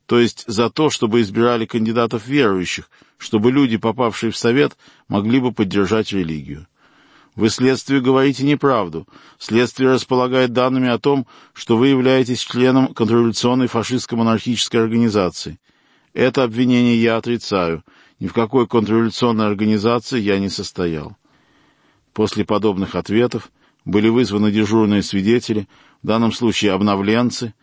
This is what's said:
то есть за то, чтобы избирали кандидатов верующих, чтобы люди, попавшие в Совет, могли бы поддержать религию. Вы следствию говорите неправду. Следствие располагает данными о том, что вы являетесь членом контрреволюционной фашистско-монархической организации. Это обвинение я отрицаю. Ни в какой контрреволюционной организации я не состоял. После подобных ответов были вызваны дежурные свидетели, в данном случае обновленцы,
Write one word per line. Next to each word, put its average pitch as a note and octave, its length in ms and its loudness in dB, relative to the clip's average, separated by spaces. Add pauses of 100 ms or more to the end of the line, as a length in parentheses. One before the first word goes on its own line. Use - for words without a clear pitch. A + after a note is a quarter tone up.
то A#2+ 120 4
есть A#2 280 0
за A2+ 220 0
то, D#3 200 0
чтобы A#2+ 320 0
избирали A2+ 440 0
кандидатов A2+ 640 -2
верующих, G2+ 600 -2 (280)
чтобы A2+ 360 0
люди, C3 240 2
попавшие A2+ 540 -2
в - 60 -10
Совет, C3+ 380 0 (320)
могли G#2+ 320 0
бы B2 140 -2
поддержать G2+ 580 0
религию. D#2 560 -6 (720)
Вы A2 120 2
следствию C3 520 0
говорите C3 420 2
неправду. A#2+ 640 0 (320)
Следствие B2 520 0
располагает B2+ 600 0
данными B2+ 380 0
о A#2 100 0
том, C#3+ 260 0 (280)
что - 240 0
вы B2+ 100 4
являетесь B2+ 540 2
членом B2+ 520 2
контрреволюционной A#2+ 720 2
фашистско-монархической A#2 1120 -2
организации. G#2+ 760 0 (560)
Это B2+ 300 2
обвинение A#2+ 580 2
я A2+ 140 2
отрицаю. F#2+ 680 -2 (340)
Ни F#2+ 80 -8
в F2 60 -10
какой A#2 340 2
контрреволюционной A2 800 0
организации G#2+ 720 0
я G2+ 180 0
не G2 120 -2
состоял. E2+ 680 -8 (960)
После G#2+ 320 -2
подобных G2 520 -2
ответов G#2+ 560 -2 (340)
были G#2 240 2
вызваны G#2+ 420 2
дежурные G#2 500 2
свидетели, G#2 680 -2 (320)
в - 60 -12
данном A2 260 0
случае G#2 400 0
обновленцы, G#2 880 0